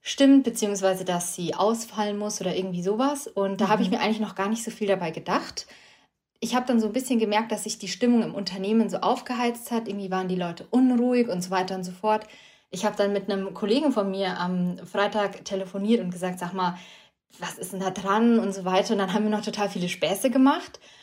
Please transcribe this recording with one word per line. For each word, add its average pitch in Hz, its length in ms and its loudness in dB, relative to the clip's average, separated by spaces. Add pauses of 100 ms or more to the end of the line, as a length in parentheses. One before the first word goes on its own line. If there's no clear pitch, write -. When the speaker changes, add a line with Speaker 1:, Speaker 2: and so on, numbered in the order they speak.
Speaker 1:
stimmt, 277 440 6
beziehungsweise 190 600 0
dass 175 300 -2
sie 170 220 -4
ausfallen 208 640 0
muss 208 220 -6
oder 180 140 -2
irgendwie 180 300 -4
sowas. 269 420 0
Und 196 340 -4
da 196 60 4
habe 196 160 2
ich 185 60 0
Speaker 2:
Mhm. 208 80 0
Speaker 1:
mir - 40 -4
eigentlich 214 200 0
noch 208 160 -6
gar 196 120 -2
nicht 226 140 -2
so 220 80 -8
viel 214 160 -6
dabei 180 240 0
gedacht. - 560 -6 (720)
Ich 226 160 -6
habe 247 120 0
dann 240 120 2
so 220 80 2
ein 202 60 -4
bisschen 262 260 0
gemerkt, 220 320 0
dass 208 140 -4
sich 202 160 -8
die 196 80 -10
Stimmung 240 340 2
im 160 140 -4
Unternehmen 202 520 0
so 180 100 -4
aufgeheizt 240 760 -2
hat. 226 160 -4
Irgendwie 196 240 -6
waren 185 160 -2
die 185 80 -2
Leute 175 340 -6
unruhig 247 580 4
und 180 140 -2
so - 80 -8
weiter 190 240 0
und 185 80 -4
so 180 80 -8
fort. 214 380 0 (420)
Ich 185 140 -6
habe 208 100 0
dann 202 180 2
mit 196 160 -2
einem 196 260 -4
Kollegen 269 360 2
von 202 180 0
mir 190 300 -2
am 180 480 -2
Freitag 202 580 -2
telefoniert 202 560 0
und 180 120 -6
gesagt, 180 260 -6
„Sag 175 140 -6
mal, 180 240 -2 (640)
was - 200 -10
ist - 160 -10
denn 185 60 -6
da 190 100 -2
dran?“ 220 480 4
und 196 160 0
so 190 100 -8
weiter. 190 300 2
Und 202 60 2
dann 180 120 0
haben 214 120 2
wir 214 60 2
noch 208 140 0
total 208 240 -2
viele 175 220 -4
Späße 196 400 0
gemacht 277 500 4 (220)